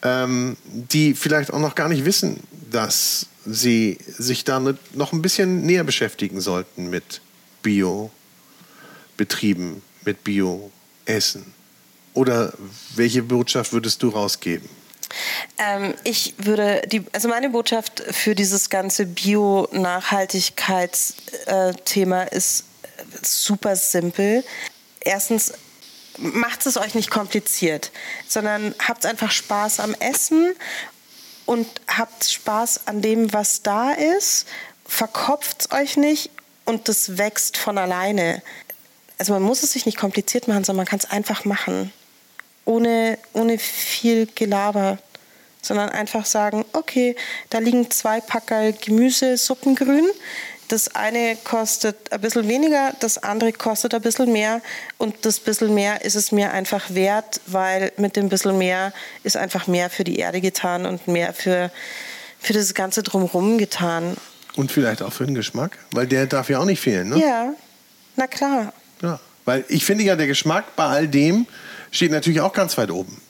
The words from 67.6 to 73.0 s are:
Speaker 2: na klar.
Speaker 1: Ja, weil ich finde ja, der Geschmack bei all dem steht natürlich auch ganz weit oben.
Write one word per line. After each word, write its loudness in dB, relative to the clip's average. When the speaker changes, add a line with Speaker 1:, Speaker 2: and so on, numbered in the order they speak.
Speaker 2:
na 0
klar. 0
Speaker 1:
Ja, -2
weil 0
ich 2
finde 2
ja, 6
der 2
Geschmack 0
bei 2
all 2
dem 4
steht 2
natürlich 2
auch 2
ganz 0
weit 0
oben. -6